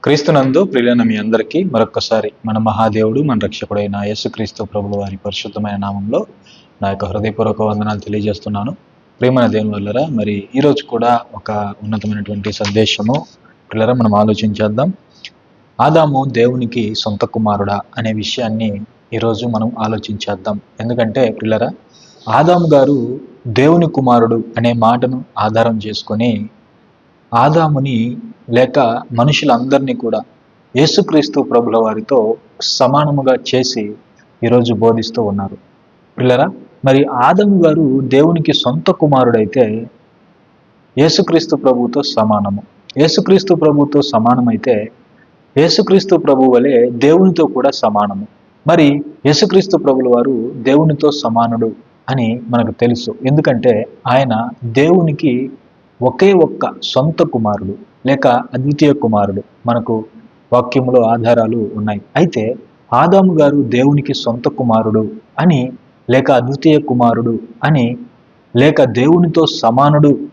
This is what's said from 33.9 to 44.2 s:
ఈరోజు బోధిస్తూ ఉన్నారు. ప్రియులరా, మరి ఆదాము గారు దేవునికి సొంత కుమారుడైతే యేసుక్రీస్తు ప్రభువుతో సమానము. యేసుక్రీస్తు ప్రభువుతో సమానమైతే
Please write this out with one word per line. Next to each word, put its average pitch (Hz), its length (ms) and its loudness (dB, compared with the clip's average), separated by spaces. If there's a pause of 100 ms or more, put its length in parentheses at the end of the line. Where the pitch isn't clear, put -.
ఈరోజు 117 300 2
బోధిస్తూ 113 480 0
ఉన్నారు. 98 340 -4 (600)
ప్రియులరా, 127 320 2 (360)
మరి 135 200 4
ఆదాము 185 580 2
గారు 151 380 2
దేవునికి 147 520 2
సొంత 151 380 -2
కుమారుడైతే 117 1000 0 (1080)
యేసుక్రీస్తు 160 580 2
ప్రభువుతో 123 460 0
సమానము. 104 600 -2 (360)
యేసుక్రీస్తు 185 560 2
ప్రభువుతో 147 480 2
సమానమైతే 117 880 0 (680)